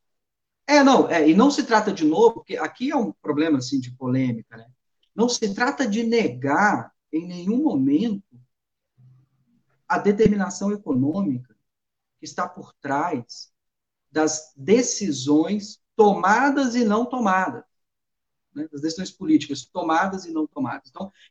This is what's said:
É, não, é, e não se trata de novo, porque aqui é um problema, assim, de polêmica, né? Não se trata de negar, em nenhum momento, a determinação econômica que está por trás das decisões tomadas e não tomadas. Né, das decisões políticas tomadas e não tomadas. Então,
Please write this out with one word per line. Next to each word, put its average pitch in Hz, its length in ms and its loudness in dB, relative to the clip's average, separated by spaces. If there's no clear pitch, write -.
É, 285 160 6
não, 262 260 6
é, 156 200 2
e 160 60 6
não 254 160 6
se 285 120 -2
trata 208 300 0
de 160 120 -4
novo, 175 300 4
porque - 220 -12
aqui 165 340 -6
é 311 60 0
um 196 160 -2
problema, 151 460 -2
assim, 131 220 -4
de 123 120 -10
polêmica, 127 640 -4
né? 110 100 -20
Não 233 140 2
se 214 260 -4
trata 262 320 -2
de 214 160 -2
negar, 160 920 0
em 165 140 -4
nenhum 180 360 -4
momento, 165 600 0
a 180 100 0
determinação 202 720 2
econômica 147 840 -4
que 156 80 -18
está 143 200 -6
por - 360 -16
trás 139 680 -6
das 156 460 -2
decisões 160 1200 0
tomadas 226 800 4
e 240 100 2
não 220 220 0
tomadas. 185 560 -2
Né, 156 160 -8
das 143 80 -12
decisões 160 300 -6
políticas 151 540 -2
tomadas 180 600 -4
e 170 80 -14
não 156 140 -4
tomadas. 123 420 -8
Então, - 240 -14